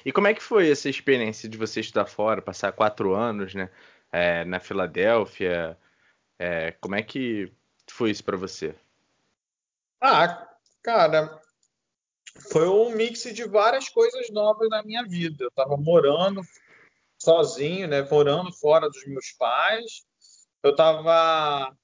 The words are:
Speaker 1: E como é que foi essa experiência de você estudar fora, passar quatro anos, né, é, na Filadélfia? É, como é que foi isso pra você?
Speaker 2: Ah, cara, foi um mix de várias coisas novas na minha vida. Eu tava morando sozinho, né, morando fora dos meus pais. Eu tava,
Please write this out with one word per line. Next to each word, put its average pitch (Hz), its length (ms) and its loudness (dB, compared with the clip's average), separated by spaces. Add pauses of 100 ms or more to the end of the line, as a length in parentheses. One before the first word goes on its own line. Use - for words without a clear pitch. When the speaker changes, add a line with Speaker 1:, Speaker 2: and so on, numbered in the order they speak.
Speaker 1:
E 135 60 -6
como 202 160 2
é 214 60 2
que 220 100 -12
foi 190 260 2
essa 147 200 0
experiência 117 580 -2
de 110 100 -14
você 110 220 -6
estudar 107 260 -2
fora, 107 360 -2
passar 98 320 -6
quatro 107 420 0
anos, 104 400 -4
né, 95 140 -8 (420)
é, 85 340 0
na 90 140 -6
Filadélfia? 90 1160 -2 (600)
É, 85 440 -6
como 92 140 -8
é 107 60 -4
que 110 500 -8 (380)
foi 113 220 -2
isso 101 120 -8
pra 98 140 -4
você? 90 380 -10 (1300)
Speaker 2:
Ah, 175 460 2 (360)
cara, 156 580 2 (1080)
foi 160 160 2
um 214 240 4
mix 233 320 -2
de 233 220 -10
várias 220 440 2
coisas 233 400 0
novas 214 400 0
na 214 140 -4
minha 220 200 -8
vida. 175 420 -6
Eu - 60 -6
tava 139 260 -2
morando 165 640 2 (760)
sozinho, 165 680 2
né, 143 160 0
morando 147 500 2
fora 151 360 2
dos 143 180 -20
meus 135 240 -12
pais. 175 720 -2 (580)
Eu 143 140 4
tava, 156 1080 2